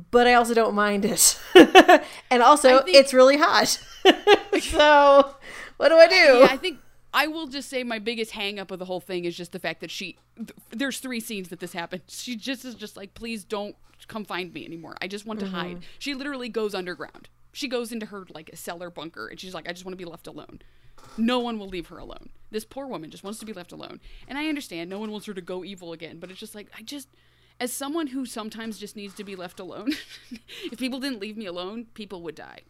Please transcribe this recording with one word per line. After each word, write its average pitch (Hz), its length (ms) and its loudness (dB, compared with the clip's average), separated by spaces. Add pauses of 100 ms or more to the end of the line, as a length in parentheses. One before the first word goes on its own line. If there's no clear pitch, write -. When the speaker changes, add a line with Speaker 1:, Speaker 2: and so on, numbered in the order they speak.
(120)
Speaker 1:
but 240 160 6
I 247 60 6
also 240 200 4
don't 220 220 2
mind 208 300 0
it. - 340 0 (160)
<laughs> 339 480 10 (280)
And 247 120 4
also, 262 360 8
Speaker 2:
I 262 40 0
think 359 140 2
Speaker 1:
it's 269 160 6
really 262 240 8
hot. 285 420 0 (260)
<laughs> - 140 6 (420)
So, 285 760 6 (420)
what 285 120 2
do 320 60 4
I 330 120 12
do? 370 80 2
Speaker 2:
Yeah, 269 340 8
I 262 80 -2
think 330 220 -8 (340)
I 277 140 0
will 320 200 -8
just 262 220 -12
say 254 140 -6
my 233 140 -8
biggest 220 340 -8
hang 208 280 -10
up 196 120 -14
of 185 80 -12
the 180 60 -12
whole 185 140 -8
thing 175 260 -10
is 175 120 -8
just 175 160 -16
the 185 60 -12
fact 165 220 -10
that 170 80 -14
she, - 280 -14 (180)
th-, 220 140 -16 (220)
there's 254 280 -8
three 254 220 -10
scenes 202 280 -12
that 175 120 -16
this 175 120 -12
happened. 170 340 -12
She - 280 -14
just 247 300 -12
is 247 100 -16
just 208 220 -20
like, 196 160 -20
"Please 226 320 -14
don't 208 300 -10 (320)
come 214 180 -12
find 180 280 -10
me 143 120 -14
anymore. 165 360 -16
I 185 60 -8
just 208 180 -12
want 214 140 -10
to 202 60 -6
Speaker 1:
Mm-hmm. 190 100 -8
Speaker 2:
hide." 175 220 -8 (200)
She 285 160 -8
literally 262 360 -10
goes 214 260 -6
underground. 180 540 -12 (240)
She - 160 -10
goes 240 240 -6
into 214 140 -10
her, 196 260 -16
like, 160 200 -20
cellar 175 360 -14
bunker, 160 380 -16
and - 120 -18
she's 185 140 -16
like, 165 140 -14
"I 175 40 -10
just 180 140 -14
wanna 185 100 -12
be 185 100 -16
left 165 220 -18
alone." - 340 -20 (560)
No 240 220 0
one 240 180 -6
will 196 120 -12
leave 180 180 -10
her 180 120 -20
alone. - 300 -18 (220)
This 214 140 -10
poor 277 200 -14
woman 165 260 -12
just 170 120 -20
wants 208 160 -12
to 226 60 -16
be 214 80 -14
left 175 180 -18
alone. - 300 -18 (260)
And 254 100 -12
I 302 120 -6
understand 180 400 -10
no 190 100 -10
one 214 120 -10
wants 208 160 -12
her 208 60 -12
to 190 80 -12
go 180 220 -12
evil 180 300 -16
again, 160 260 -18
but 175 100 -18
it's 190 100 -20
just 220 160 -18
like, 208 120 -18 (100)
I 220 40 -20
just, 269 260 -16 (540)
as 240 100 -6
someone 285 360 -6
who 262 180 -8
sometimes 220 520 -12
just 202 200 -16
needs 202 180 -14
to 214 80 -14
be 190 140 -14
left 175 240 -16
alone, 185 320 -8 (360)
<laughs> - 20 -16 (400)
if 226 60 -18
people 254 220 -8
didn't 247 220 -8
leave 214 160 -12
me 226 80 -12
alone, 190 480 -12
people 196 300 -16
would 165 120 -12
die. - 340 -20